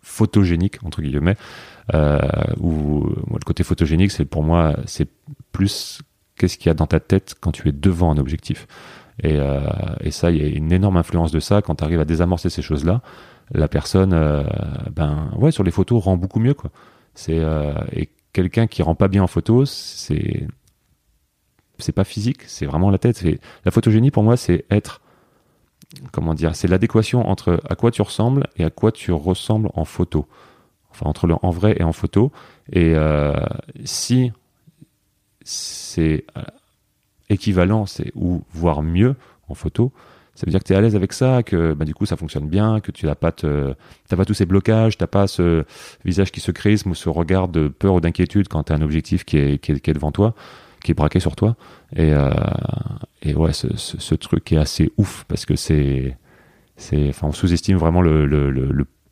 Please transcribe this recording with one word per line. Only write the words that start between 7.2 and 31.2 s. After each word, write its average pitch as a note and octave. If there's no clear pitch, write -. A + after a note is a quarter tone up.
quand E2
tu -
es D2+
devant E2
un D2
objectif. C#2+
Et, D#2
euh, C#2
et D#2
ça, E2+
il D#2
y -
a D2+
une D2+
énorme F#2
influence E2+
de D#2
ça. G2+
Quand D#2
t'arrives D#2+
à D#2
désamorcer E2+
ces -
choses-là, D#2+
la -
personne, F#2+
euh, D2+
ben, D2+
ouais, C3+
sur G#2
les F#2+
photos, G#2
rend F#2+
beaucoup F#2+
mieux, B2+
quoi. -
C'est, D#2+
euh, D#2
et D#2+
quelqu'un F#2
qui -
rend E2
pas G2
bien G2
en F2+
photo, A#2
c'est, -
c'est -
pas G2
physique, -
c'est -
vraiment F2
la G2
tête. A#2+
C'est, E2+
la -
photogénie, A2+
pour A2+
moi, A2+
c'est -
être, -
comment D#2+
dire, D#2+
c'est -
l'adéquation G#2+
entre F2+
à F#2
quoi A#2
tu -
ressembles B2
et E2+
à D#2+
quoi A2
tu -
ressembles F#2
en E2
photo. D#2
Enfin, -
entre D2+